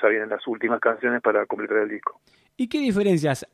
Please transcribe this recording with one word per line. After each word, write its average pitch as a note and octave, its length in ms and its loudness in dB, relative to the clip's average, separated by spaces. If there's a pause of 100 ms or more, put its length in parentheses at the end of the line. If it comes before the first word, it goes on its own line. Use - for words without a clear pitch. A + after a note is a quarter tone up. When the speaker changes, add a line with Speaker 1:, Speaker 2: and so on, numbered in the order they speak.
Speaker 1:
ya A2 80 4
vienen G#2+ 200 0
las G#2 180 -6
últimas A2+ 320 -2
canciones A#2+ 420 0
para G#2+ 240 2
completar G#2 320 -2
el G#2+ 120 0
disco. - 300 -8 (380)
Speaker 2:
¿Y B3 100 -2
qué D4+ 120 -4
diferencias F#3+ 760 0